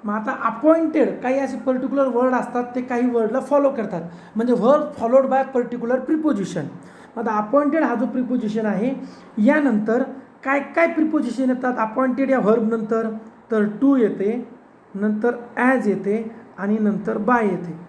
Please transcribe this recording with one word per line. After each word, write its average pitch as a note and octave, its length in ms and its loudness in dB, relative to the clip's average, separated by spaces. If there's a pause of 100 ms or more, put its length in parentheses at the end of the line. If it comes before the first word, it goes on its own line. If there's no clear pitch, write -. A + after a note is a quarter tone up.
मग G#3 100 -4
आता A3 180 -4
अपॉइंटेड D4+ 880 2
काही C4 180 0
असे B3+ 180 -4
पर्टिक्युलर C4+ 500 0
वर्ड B3+ 260 2
असतात, B3 300 -2 (120)
ते B3+ 60 -2
काही B3 280 0
वर्डला A#3 300 0
फॉलो C#4 300 2
करतात, G3+ 320 -4 (340)
म्हणजे A#3+ 180 2
verb A3 180 4
followed C4 600 2
by C4 260 0
particular A#3+ 380 -2
preposition. B3+ 680 -2 (540)
आता G#3+ 200 -2
अपॉइंटेड C#4+ 460 0
हा A#3+ 120 0
जो A#3 100 -2
प्रिपोजिशन A3 600 -4
आहे, G#3+ 300 -2 (420)
यानंतर A#3+ 680 2 (400)
काय C#4 160 0
काय E4 280 0
प्रिपोजिशन C4 600 0
येतात B3 280 -2
अपॉइंटेड C4 520 0
या C4 100 4
व्हर्बनंतर, A3 720 2 (420)
तर G#3+ 140 2
टू C4+ 300 2
येते, A3+ 580 0 (420)
नंतर G#3+ 400 0 (220)
as B3 300 2
येते G3+ 480 -2 (220)
आणि G3+ 200 0
नंतर G#3+ 400 0
by A#3 240 2
येते. E3+ 480 -2